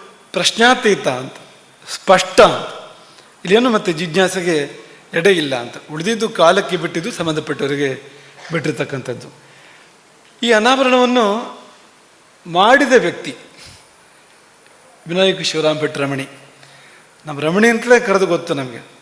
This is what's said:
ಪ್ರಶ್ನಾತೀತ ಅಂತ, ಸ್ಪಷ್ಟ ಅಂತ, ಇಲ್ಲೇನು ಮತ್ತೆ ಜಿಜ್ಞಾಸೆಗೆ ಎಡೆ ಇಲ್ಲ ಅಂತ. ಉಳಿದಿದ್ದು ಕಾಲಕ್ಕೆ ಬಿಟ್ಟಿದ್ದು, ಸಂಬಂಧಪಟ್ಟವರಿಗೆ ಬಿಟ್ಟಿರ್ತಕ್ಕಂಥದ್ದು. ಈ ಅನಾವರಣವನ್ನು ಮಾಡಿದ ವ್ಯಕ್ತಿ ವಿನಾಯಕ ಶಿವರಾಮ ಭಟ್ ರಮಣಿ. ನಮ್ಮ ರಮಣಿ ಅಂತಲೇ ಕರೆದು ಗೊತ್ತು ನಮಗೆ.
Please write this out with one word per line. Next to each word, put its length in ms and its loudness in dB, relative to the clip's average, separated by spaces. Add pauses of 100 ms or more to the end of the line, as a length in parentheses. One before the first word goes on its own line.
(340)
ಪ್ರಶ್ನಾತೀತ 720 2
ಅಂತ, 260 -6 (600)
ಸ್ಪಷ್ಟ 480 2
ಅಂತ, 520 0 (520)
ಇಲ್ಲೇನು 240 4
ಮತ್ತೆ 240 0
ಜಿಜ್ಞಾಸೆಗೆ 920 -2 (300)
ಎಡೆ 180 4
ಇಲ್ಲ 240 0
ಅಂತ. 180 -8 (180)
ಉಳಿದಿದ್ದು 380 -4
ಕಾಲಕ್ಕೆ 480 2
ಬಿಟ್ಟಿದ್ದು, 340 -6
ಸಂಬಂಧಪಟ್ಟವರಿಗೆ 920 -4 (480)
ಬಿಟ್ಟಿರ್ತಕ್ಕಂಥದ್ದು. 760 -6 (1160)
ಈ 80 2
ಅನಾವರಣವನ್ನು 1080 2 (880)
ಮಾಡಿದ 500 4
ವ್ಯಕ್ತಿ 380 -4 (1700)
ವಿನಾಯಕ 340 0
ಶಿವರಾಮ 400 -2
ಭಟ್ 160 -4
ರಮಣಿ. 300 -4 (960)
ನಮ್ಮ 140 -10
ರಮಣಿ 280 2
ಅಂತಲೇ 320 2
ಕರೆದು 260 0
ಗೊತ್ತು 280 -2
ನಮಗೆ. 320 -8 (160)